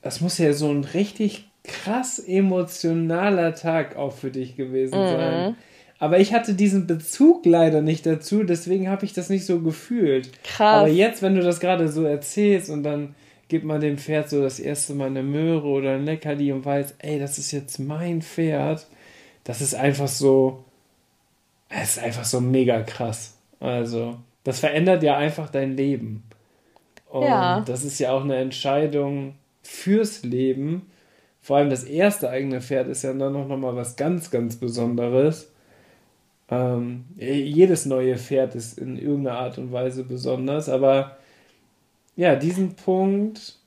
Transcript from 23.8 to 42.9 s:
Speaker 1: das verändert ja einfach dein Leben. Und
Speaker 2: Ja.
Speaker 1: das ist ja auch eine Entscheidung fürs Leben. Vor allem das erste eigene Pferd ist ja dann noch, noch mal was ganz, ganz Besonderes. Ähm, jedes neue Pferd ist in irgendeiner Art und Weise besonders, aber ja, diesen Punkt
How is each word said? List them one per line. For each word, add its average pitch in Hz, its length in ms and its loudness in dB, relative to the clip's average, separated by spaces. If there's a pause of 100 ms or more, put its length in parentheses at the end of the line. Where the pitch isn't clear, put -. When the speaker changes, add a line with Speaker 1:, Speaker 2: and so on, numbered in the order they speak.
Speaker 1:
das - 160 -4
verändert 160 440 2
ja 147 120 4
einfach 147 340 -2
dein 135 280 -2
Leben. 117 460 -4 (840)
Und 262 200 -2
Speaker 2:
Ja. 190 360 2
Speaker 1:
das 127 200 -6
ist 139 140 -8
ja 131 120 2
auch 135 140 0
eine 139 100 0
Entscheidung 139 1000 -2 (280)
fürs 208 600 0
Leben. 131 680 -2 (480)
Vor - 160 -2
allem 143 140 4
das 123 160 -2
erste 160 440 0
eigene 131 300 -4
Pferd 131 300 -2
ist 131 140 -8
ja 131 100 -4
dann 135 180 -2
noch, 139 160 -4
noch 139 100 -6
mal 127 200 -4
was 120 180 -8
ganz, 165 360 -4
ganz 117 260 -2
Besonderes. 120 920 0 (1000)
Ähm, 123 560 -4 (120)
jedes 147 680 2
neue 131 320 0
Pferd 131 360 -2
ist 117 240 -12
in 131 200 -10
irgendeiner 139 400 -2
Art 127 200 -6
und 127 140 -10
Weise 127 320 -4
besonders, 131 640 -4
aber 135 480 2 (1000)
ja, 175 180 6
diesen 180 400 -2
Punkt 196 920 -2